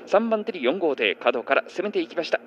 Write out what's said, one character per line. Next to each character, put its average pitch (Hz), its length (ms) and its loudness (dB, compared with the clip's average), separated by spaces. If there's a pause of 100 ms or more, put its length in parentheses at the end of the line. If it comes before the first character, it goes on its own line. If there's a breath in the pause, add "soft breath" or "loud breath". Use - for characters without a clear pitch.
三 226 240 2
番 214 160 0
手 233 60 -6
に 156 120 -6
四 139 140 2
号 160 180 0
艇、 101 200 2
角 120 260 0
か 135 140 2
ら 143 120 2
攻 - 200 -6
め - 40 -4
て 202 80 0
い 165 80 -2
き - 80 -12
ま 165 80 -2
し - 60 -6
た - 180 0